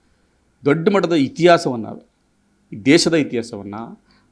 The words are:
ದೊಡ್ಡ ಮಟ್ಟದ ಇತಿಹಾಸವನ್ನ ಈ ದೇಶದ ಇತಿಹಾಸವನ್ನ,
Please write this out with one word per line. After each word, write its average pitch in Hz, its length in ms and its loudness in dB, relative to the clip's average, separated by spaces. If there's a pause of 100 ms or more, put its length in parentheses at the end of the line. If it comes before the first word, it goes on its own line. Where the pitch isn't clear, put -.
(640)
ದೊಡ್ಡ 160 240 2
ಮಟ್ಟದ 185 240 0
ಇತಿಹಾಸವನ್ನ 156 760 2 (840)
ಈ - 40 -14
ದೇಶದ 160 380 2
ಇತಿಹಾಸವನ್ನ, 113 600 -4 (580)